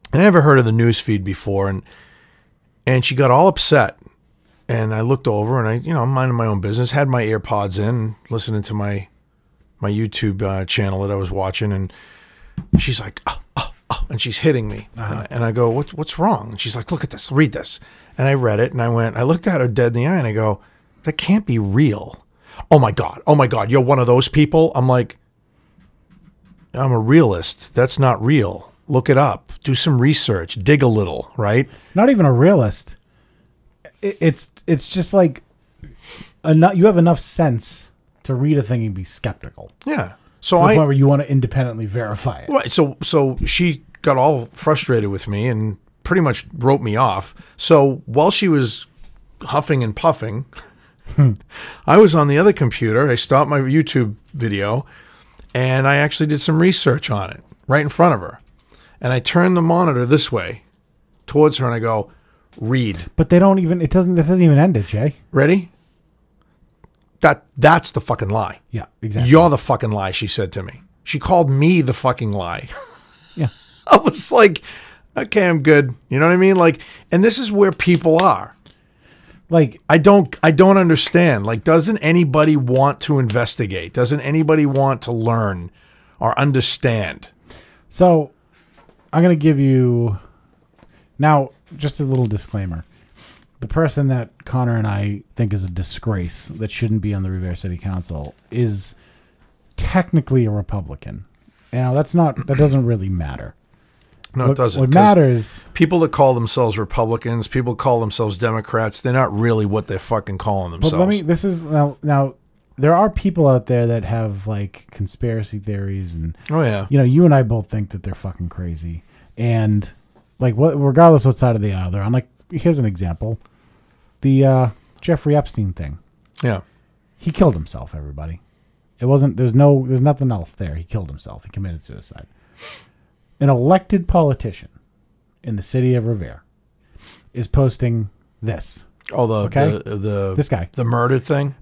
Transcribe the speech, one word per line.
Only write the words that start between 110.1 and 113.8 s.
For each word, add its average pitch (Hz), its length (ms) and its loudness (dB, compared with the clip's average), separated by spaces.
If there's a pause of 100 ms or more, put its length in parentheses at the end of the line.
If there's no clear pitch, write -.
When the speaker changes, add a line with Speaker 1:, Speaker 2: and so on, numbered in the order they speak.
Speaker 1:
calling 90 420 -6
Speaker 2:
But 151 140 0
let 185 140 2
me, 202 140 -2
Speaker 1:
themselves. 151 60 -8 (140)
Speaker 2:
this - 20 -10
is, 180 200 -4
now, 147 400 -2
now, 139 320 -2 (420)
there 147 160 6
are 202 160 4
people 170 380 0
out 131 180 2
there 120 220 0